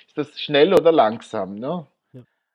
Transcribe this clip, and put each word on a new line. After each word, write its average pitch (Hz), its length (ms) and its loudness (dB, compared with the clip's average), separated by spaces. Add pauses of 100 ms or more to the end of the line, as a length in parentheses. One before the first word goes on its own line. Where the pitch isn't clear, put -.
Ist - 100 -16
das - 240 -10
schnell 151 320 2
oder 165 180 4
langsam, 110 640 -2
ne? 143 300 -10 (680)